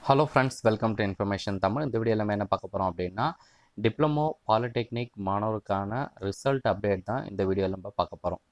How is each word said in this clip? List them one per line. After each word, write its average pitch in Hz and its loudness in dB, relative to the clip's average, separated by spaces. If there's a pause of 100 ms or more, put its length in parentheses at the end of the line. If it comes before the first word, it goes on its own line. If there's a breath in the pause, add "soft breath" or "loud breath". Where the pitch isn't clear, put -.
Hello 139 6 (100)
friends, 131 2
welcome 110 4
to 107 0
Information 98 -2
தமிழ். 104 2
இந்த 117 0
வீடியோல 113 2
நம்ம 107 0
என்ன 104 0
பார்க்க 98 -2
போறோம் 95 0
அப்படின்னா, 92 -4 (520 soft breath)
டிப்ளமோ 147 0 (180)
பாலிடெக்னிக் 117 -2 (120)
மாணவருக்கான 104 -2 (160)
ரிசல்ட் 131 -2
அப்டேட் 98 0
தான் 107 -4
இந்த 101 0
வீடியோல 95 2
நம்ம 95 -8
பார்க்க - -4
போறோம். 87 -4 (100)